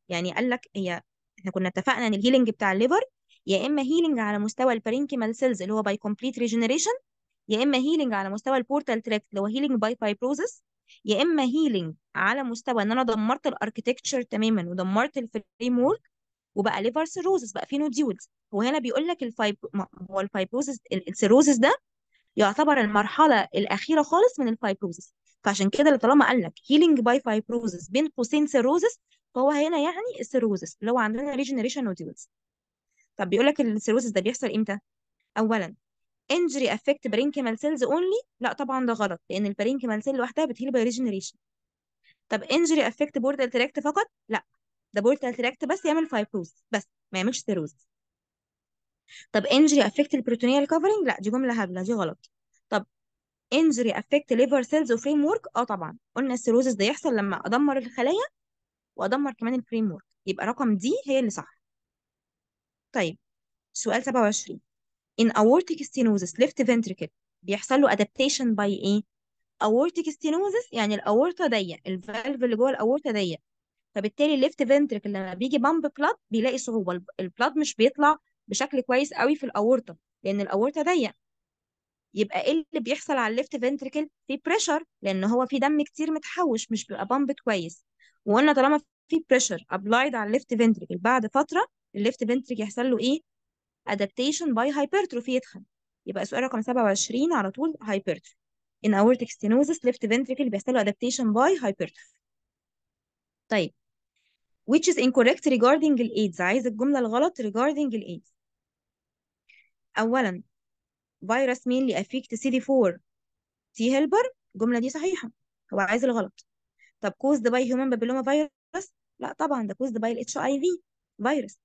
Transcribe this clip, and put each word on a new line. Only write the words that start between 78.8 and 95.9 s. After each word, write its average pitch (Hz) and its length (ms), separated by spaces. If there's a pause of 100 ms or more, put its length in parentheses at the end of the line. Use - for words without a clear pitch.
كويس 254 320
قوي 269 220
في 285 100
الأورطة، 214 520 (260)
لأن 202 180
الأورطة 247 400
ضيق. 302 300 (1040)
يبقى 202 280
ايه 254 100
اللي 320 140 (180)
بيحصل 285 300
على 226 180
الليفت 294 260
فنتركل؟ 269 520 (180)
في 269 180
بريشر، 330 380 (180)
لأن 190 220
هو 240 220
في 269 140
دم 294 240
كتير 311 280
متحوش 311 600
مش 214 160
بيبقى - 180
بامب 269 260
كويس. 185 540 (400)
وقلنا 262 280
طالما 294 280 (260)
في 330 220
بريشر 196 420
ابلايد 226 440
على 208 120
الليفت 247 260
فنتركل 214 440
بعد 226 300
فترة 320 400 (280)
الليفت 214 280
فنتركل 240 380
يحصل 240 300
له 233 80
ايه؟ 262 200 (720)
adaptation 247 640
by 262 220
hypertrophy 285 540
يتخن. 247 340 (420)